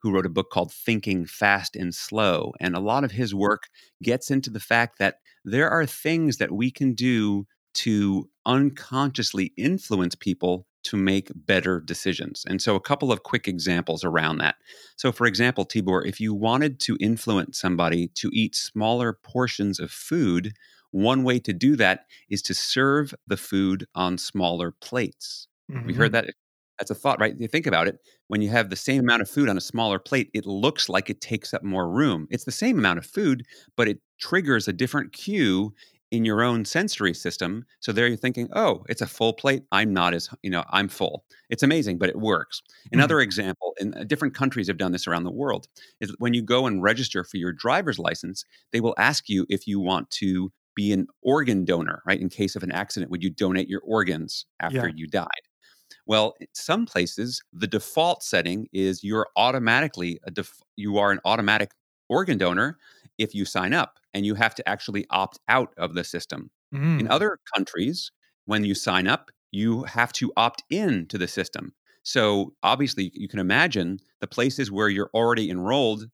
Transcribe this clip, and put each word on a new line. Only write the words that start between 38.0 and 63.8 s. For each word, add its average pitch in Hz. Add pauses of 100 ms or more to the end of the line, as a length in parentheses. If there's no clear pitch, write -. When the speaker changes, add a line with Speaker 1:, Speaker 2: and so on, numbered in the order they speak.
Speaker 1:
you're 117
thinking, 120
"Oh, 202
it's -
a -
full 113
plate. 135
I'm 101
not 87
as, 85 (120)
you 101
know, 87
I'm 98
full." - (240)
It's 120
amazing, 135
but 92
it -
works. 101 (220)
Speaker 2:
Hmm. -
Speaker 1:
Another 151
example, 95
and, 98
uh, -
different 127
countries 131
have 90
done 92
this 90
around 85
the 90
world, 110 (320)
is 101
when 120
you 120
go 123
and 101
register 107
for -
your 90
driver's 123
license, 85 (280)
they 117
will 113
ask 131
you 95
if 98
you 98
want 90
to 95 (240)
be 104
an 95 (140)
organ 123
donor, 82
right? 95
In 92
case 98
of 92
an 87
accident, 92
would 87
you 92
donate 92
your 95
organs 90 (160)
after 117
Speaker 2:
Yeah. 82
Speaker 1:
you 80
died? 87 (800)
Well, 107
in -
some 220
places, 101 (100)
the 107
default 156
setting 90
is 95
you're 107
automatically 117
a 95
def-, - (140)
you 101
are 101
an 98
automatic 104 (360)
organ 156
donor 95 (400)
if 107
you 101
sign 92
up, 160 (140)